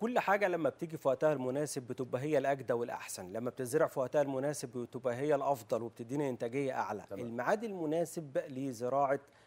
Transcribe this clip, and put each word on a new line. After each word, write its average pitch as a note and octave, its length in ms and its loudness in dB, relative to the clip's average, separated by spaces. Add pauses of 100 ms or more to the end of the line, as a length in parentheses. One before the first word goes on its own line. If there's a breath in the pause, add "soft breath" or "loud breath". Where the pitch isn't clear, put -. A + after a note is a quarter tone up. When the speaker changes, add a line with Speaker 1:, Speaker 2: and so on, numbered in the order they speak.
Speaker 1:
كل A#3 180 2
حاجه G3 300 4
لما E3 200 2
بتيجي D#3 280 -6
في C#3+ 120 0
وقتها D3+ 240 4
المناسب C3+ 500 -2
بتبقى B2 400 -4
هي D3+ 160 4
الاجدى C3+ 340 0
والاحسن، A#2 600 -4
لما A#2 180 -2
بتزرع C3 360 2
في - 140 -2
وقتها C#3 220 2
المناسب C#3 460 -2
بتبقى A#2+ 460 -4
هي C#3+ 200 2
الافضل C3 480 0
وبتدينا A#2+ 460 -2
انتاجيه B2+ 440 -2
اعلى. G#2+ 380 -2
Speaker 2:
تمام. A2 160 -8
Speaker 1:
الميعاد B2 380 0
المناسب E3 760 -2 (100)
لزراعه C3+ 720 0 (260 soft breath)